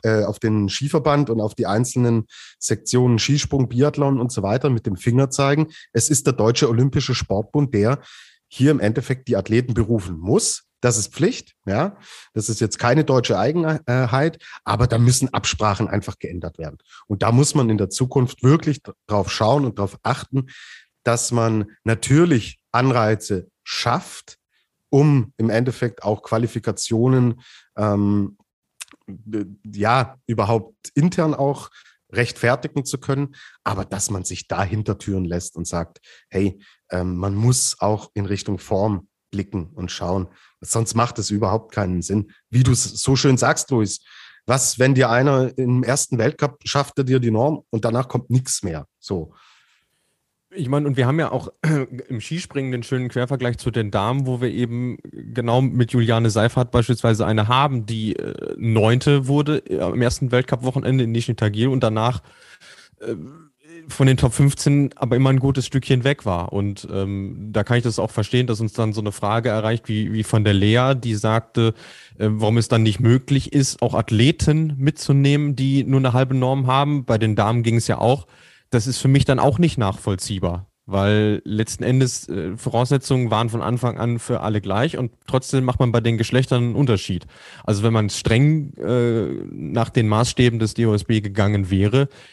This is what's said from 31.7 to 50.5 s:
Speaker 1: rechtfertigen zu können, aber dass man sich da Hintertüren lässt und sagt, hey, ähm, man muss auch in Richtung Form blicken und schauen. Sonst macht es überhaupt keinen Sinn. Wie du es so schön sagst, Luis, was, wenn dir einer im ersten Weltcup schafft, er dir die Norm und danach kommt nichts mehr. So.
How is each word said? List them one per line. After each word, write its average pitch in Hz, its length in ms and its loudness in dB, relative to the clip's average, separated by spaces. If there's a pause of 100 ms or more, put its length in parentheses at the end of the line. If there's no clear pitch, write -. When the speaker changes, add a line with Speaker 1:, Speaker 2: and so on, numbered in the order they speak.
Speaker 1:
rechtfertigen 127 760 -2
zu 131 140 -6
können, 139 360 -4 (300)
aber 95 180 -4
dass - 260 -6
man 95 140 -6
sich - 240 -12
da 92 160 -4
Hintertüren 98 640 -4
lässt 85 320 -8
und 82 100 -8
sagt, - 320 -8 (300)
hey, 98 280 -2 (320)
ähm, 90 280 -4
man 98 180 -4
muss 123 440 0
auch 104 340 -2
in 101 120 -4
Richtung 98 340 -6
Form 101 480 -2 (240)
blicken 98 440 -6
und 90 160 -8
schauen. 92 360 -4 (320)
Sonst - 360 -4
macht 117 240 0
es 101 100 -6
überhaupt 104 420 -2
keinen 90 300 -2
Sinn. 101 300 -4 (180)
Wie 127 140 2
du 127 80 2
es 120 120 2
so - 320 -2
schön 131 220 4
sagst, 131 320 0
Luis, 110 340 -2 (440)
was, 127 320 0
wenn 135 160 4
dir 127 160 4
einer 131 440 2
im 123 280 0
ersten 131 340 0
Weltcup 139 480 -2
schafft, - 320 -2
er 139 60 2
dir 127 160 2
die 120 100 0
Norm 110 400 0
und 110 160 -4
danach 120 220 -2
kommt - 240 -4
nichts 127 320 -2
mehr. 80 240 -8 (100)
So. 82 360 -8 (1200)